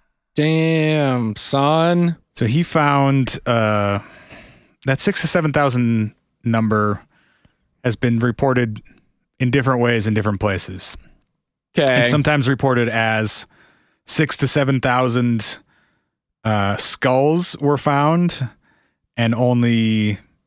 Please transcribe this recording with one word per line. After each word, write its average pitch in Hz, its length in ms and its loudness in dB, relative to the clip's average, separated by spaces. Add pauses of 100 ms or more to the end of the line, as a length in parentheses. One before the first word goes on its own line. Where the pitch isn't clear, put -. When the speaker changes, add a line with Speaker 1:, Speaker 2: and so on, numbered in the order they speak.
(340)
Speaker 1:
Damn, 156 1000 0
son. 165 800 0 (180)
Speaker 2:
So 120 120 -2
he 139 160 2
found, 143 840 0
uh, 107 540 0 (840)
that 135 140 0
six - 200 -2
to 170 80 -4
seven 156 240 0
thousand 117 640 0 (280)
number 107 580 0 (840)
has 120 120 -2
been 117 220 0
reported 120 640 0 (560)
in 127 120 0
different 131 300 0
ways 117 260 0
in 107 80 0
different 104 260 -2
places. 92 560 -4 (800)
Speaker 1:
Okay. 139 140 2
Speaker 2:
And 120 140 2
sometimes 143 420 2
reported 123 400 0
as 110 580 -2 (600)
six - 320 -2
to 135 100 0
seven 135 320 0
thousand, 123 800 0 (840)
uh, 101 320 -2
skulls 147 840 0
were 143 200 0
found 151 720 0 (680)
and 117 180 0
only 113 840 0 (280)